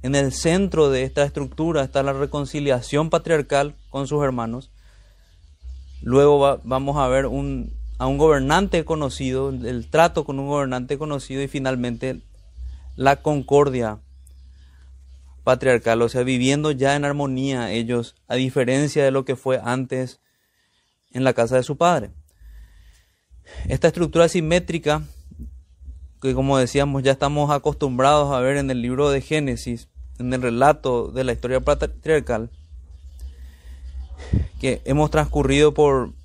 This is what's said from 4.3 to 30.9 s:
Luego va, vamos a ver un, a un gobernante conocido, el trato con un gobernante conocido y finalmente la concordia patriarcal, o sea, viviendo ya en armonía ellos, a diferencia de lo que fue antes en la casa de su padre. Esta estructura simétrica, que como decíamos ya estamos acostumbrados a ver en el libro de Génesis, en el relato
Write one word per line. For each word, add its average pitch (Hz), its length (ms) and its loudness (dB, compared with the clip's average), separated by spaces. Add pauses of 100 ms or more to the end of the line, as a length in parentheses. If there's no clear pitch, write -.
Luego 143 380 4
va, 139 260 4
vamos 135 320 -2
a 139 100 2
ver 131 200 2
un, 135 480 -6 (240)
a 127 80 -2
un 139 100 0
gobernante 156 680 2
conocido, 135 640 -4
el 123 400 -6
trato 165 340 2
con 135 140 -6
un 139 100 -6
gobernante 135 480 -2
conocido 139 460 -6
y 135 60 -4
finalmente 131 760 -4 (720)
la 139 200 4
concordia 135 840 2 (1400)
patriarcal, 120 560 2
o 117 80 4
sea, 127 140 -2
viviendo 131 480 2
ya 135 260 2
en 147 80 -2
armonía 135 680 -2
ellos, 117 440 -2 (120)
a 120 100 -4
diferencia 131 680 0
de 135 60 4
lo 135 160 0
que 131 100 -4
fue 131 260 -2
antes 127 600 -4 (880)
en 131 140 -4
la 127 100 4
casa 117 220 2
de 127 60 4
su 139 140 -4
padre. 165 340 2 (1600)
Esta 135 200 2
estructura 165 420 2
simétrica, 160 720 0 (1200)
que 131 100 0
como 135 240 2
decíamos 139 460 0
ya 135 100 4
estamos 143 380 0
acostumbrados 143 840 2
a 127 80 0
ver 135 160 2
en 135 140 -2
el 123 100 -2
libro 127 300 0
de 139 100 0
Génesis, 127 680 -4 (300)
en 123 160 -4
el 127 80 -2
relato 127 680 0